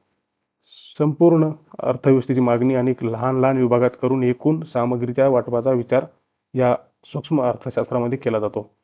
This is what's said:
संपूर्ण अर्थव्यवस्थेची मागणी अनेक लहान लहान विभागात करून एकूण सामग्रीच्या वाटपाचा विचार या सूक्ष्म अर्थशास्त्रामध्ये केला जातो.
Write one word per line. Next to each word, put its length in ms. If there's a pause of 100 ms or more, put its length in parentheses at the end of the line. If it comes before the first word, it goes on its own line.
(960)
संपूर्ण 520 (300)
अर्थव्यवस्थेची 600
मागणी 360
अनेक 280
लहान 340
लहान 200
विभागात 320 (120)
करून 220
एकूण 400
सामग्रीच्या 640
वाटपाचा 440
विचार 340 (480)
या 220 (300)
सूक्ष्म 360
अर्थशास्त्रामध्ये 760
केला 220
जातो. 440